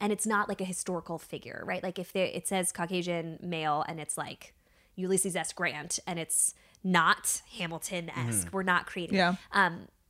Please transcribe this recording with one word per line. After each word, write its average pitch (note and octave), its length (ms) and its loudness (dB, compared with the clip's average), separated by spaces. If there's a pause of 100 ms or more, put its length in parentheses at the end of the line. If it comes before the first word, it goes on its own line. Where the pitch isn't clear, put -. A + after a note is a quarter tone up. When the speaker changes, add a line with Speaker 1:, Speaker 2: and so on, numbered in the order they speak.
Speaker 1:
and G#3 120 2
it's G3+ 140 -2
not, G#3 220 2
like, G3 120 -4
a F#3+ 40 0
historical F3 540 -4
figure, - 460 -10
right? F#3 200 -4
Like, F#3 160 -4
if F3 120 -10
there, F#3 140 2
it - 220 -4
says F#3 240 0
Caucasian E3+ 680 -2
male D#3 460 0
and D#3+ 140 -6
it's, - 180 -6
like, - 360 -10 (420)
Ulysses F#3 400 2
S E3 160 -4
Grant D3+ 540 -2
and E3+ 120 -4
it's - 360 0 (280)
not F3+ 600 4 (160)
Hamilton-esque, D#3+ 920 -2
Speaker 2:
Mm-hmm. F#3 80 -6
Speaker 1:
we're F#3+ 80 0
not F3+ 220 4
creating. F3+ 320 -2
Speaker 3:
Yeah. F3+ 180 6 (160)
Speaker 1:
Um, F3 340 4 (240)